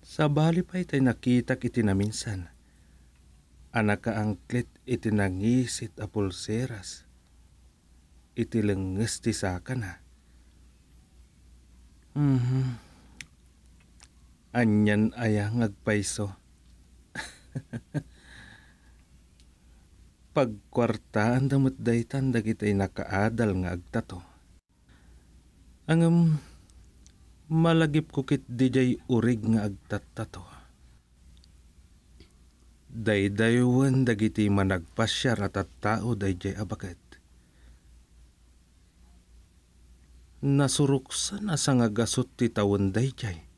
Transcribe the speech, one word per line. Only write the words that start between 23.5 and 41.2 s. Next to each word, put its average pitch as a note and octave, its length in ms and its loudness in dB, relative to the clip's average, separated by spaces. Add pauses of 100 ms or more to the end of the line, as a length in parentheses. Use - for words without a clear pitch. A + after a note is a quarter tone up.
nga F2 160 -4
agtato. F#2 400 -8 (1700)
Angem, E3 480 4 (1160)
Malagipko D#3+ 720 2
ketdi C3 480 0
diay B2+ 200 2 (200)
urig A2+ 320 2
nga G#2+ 240 2
agtattato. G2+ 800 -10 (2500)
Daydayowen A#2 1200 2
dagiti G#2+ 400 2
managpassiar G2+ 960 0
a G2 80 -2
tattao G#2+ 640 -4
daydiay G2 400 -4
a G2+ 80 -8
baket. F#2 320 -10 (3500)
Nasuruksan C#3 1040 0